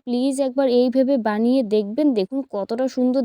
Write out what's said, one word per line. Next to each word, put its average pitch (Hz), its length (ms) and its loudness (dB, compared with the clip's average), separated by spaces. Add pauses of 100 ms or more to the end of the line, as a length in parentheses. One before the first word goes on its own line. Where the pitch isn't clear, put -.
প্লিজ 254 380 -2
একবার 269 260 0 (120)
এইভাবে 254 360 2 (120)
বানিয়ে 233 340 2 (120)
দেখবেন, 214 400 0
দেখুন 214 260 -2 (120)
কতটা 226 360 -4
সুন্দর 254 380 0